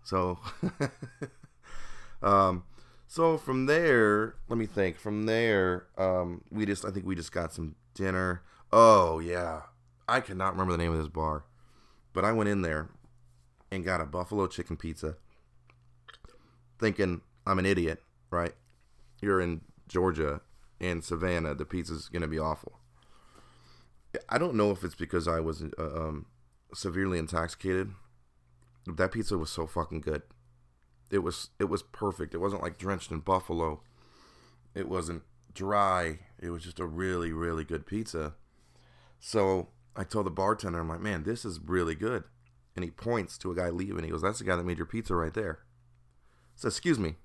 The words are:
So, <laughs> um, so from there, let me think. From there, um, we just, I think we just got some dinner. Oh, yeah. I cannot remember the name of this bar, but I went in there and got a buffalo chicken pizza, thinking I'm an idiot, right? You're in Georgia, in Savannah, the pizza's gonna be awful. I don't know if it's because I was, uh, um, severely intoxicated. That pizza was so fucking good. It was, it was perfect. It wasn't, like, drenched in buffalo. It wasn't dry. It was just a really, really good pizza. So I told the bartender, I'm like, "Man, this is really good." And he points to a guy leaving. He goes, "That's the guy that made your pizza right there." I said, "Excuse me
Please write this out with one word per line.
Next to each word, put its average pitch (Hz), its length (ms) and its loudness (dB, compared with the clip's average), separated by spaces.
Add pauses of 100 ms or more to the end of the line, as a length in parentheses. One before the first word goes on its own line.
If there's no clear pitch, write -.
So, 90 360 -2 (1000)
<laughs> - 800 -10
um, 95 420 6 (440)
so 165 300 4
from 131 280 0
there, 117 680 6 (140)
let 120 80 0
me 113 80 0
think. 95 320 0
From 107 280 -4
there, 107 640 2 (100)
um, 92 540 0
we 107 140 0
just, 98 200 -2
I 98 60 -4
think 92 140 -6
we 92 100 -2
just 82 160 -8
got 85 220 -4
some 78 220 -6 (180)
dinner. 92 500 0 (280)
Oh, 101 480 10
yeah. 85 420 -4 (460)
I 123 120 4
cannot 95 320 -2
remember 92 220 2
the 85 40 2
name 85 140 2
of 80 80 2
this 78 80 -2
bar, 78 380 -4 (680)
but 92 100 0
I 107 100 4
went 107 160 4
in 98 120 2
there 80 280 -2 (840)
and 95 120 -6
got 87 180 0
a 80 40 -2
buffalo 90 400 0
chicken 85 320 -6
pizza, 80 400 -6 (1600)
thinking 95 440 2 (260)
I'm 98 100 2
an 92 80 2
idiot, 87 380 2 (260)
right? 87 240 -2 (680)
You're 98 200 4
in 85 200 -2 (260)
Georgia, 80 540 0 (380)
in 87 220 -2
Savannah, 85 540 -2
the 71 100 -6
pizza's 82 440 -6
gonna 85 180 -4
be 78 100 -4
awful. 78 420 -4 (1500)
I 120 80 2
don't 156 180 0
know 104 160 6
if 92 120 -2
it's 87 120 -6
because 85 320 -2
I 82 120 2
was, 80 240 -4
uh, 78 60 -6 (100)
um, 78 480 -6 (460)
severely 92 440 -2
intoxicated. 87 720 -2 (960)
That 90 240 0
pizza 104 260 -2
was 78 120 -4
so 80 180 -4
fucking 80 340 -4
good. 76 220 -4 (840)
It 98 100 2
was, 87 300 -4 (100)
it 104 60 2
was 95 160 0
perfect. - 520 -6
It 85 60 -4
wasn't, 98 220 -2
like, 87 160 -6
drenched 92 340 -4
in 80 80 -4
buffalo. 85 600 0 (920)
It 95 140 -6
wasn't 85 360 -4 (300)
dry. 92 680 2 (200)
It 87 100 -8
was 85 140 -6
just 85 160 -14
a 90 60 -2
really, 87 460 -2
really 82 320 -2
good 78 220 -6
pizza. 82 500 -6 (840)
So 95 500 2 (260)
I 98 80 -6
told 101 240 -2
the 92 40 -4
bartender, 95 480 0
I'm 82 100 -4
like, 85 120 -6
"Man, 95 220 -4
this 117 220 -4
is 87 140 -8
really 82 360 0
good." 104 300 -4 (500)
And 92 80 -4
he 82 80 -6
points 113 480 -2
to 92 120 -6
a 85 40 -4
guy 87 140 0
leaving. 87 340 -4
He 80 80 -4
goes, 80 100 -4
"That's 104 180 0
the 113 60 -8
guy 95 100 2
that 87 100 -2
made 87 120 -2
your 82 80 -4
pizza 110 300 -4
right 82 180 0
there." 95 300 -4
I - 960 -20
said, - 100 -2
"Excuse 143 320 2
me 82 260 0